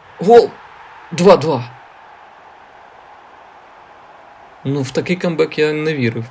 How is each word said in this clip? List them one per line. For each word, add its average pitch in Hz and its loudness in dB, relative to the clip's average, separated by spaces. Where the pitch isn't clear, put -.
Гол! 220 6
Два 175 6
два! 135 -4
Ну, 139 -6
в 127 -8
такий 160 -4
камбек 160 -4
я 151 -2
не 151 -4
вірив 117 -4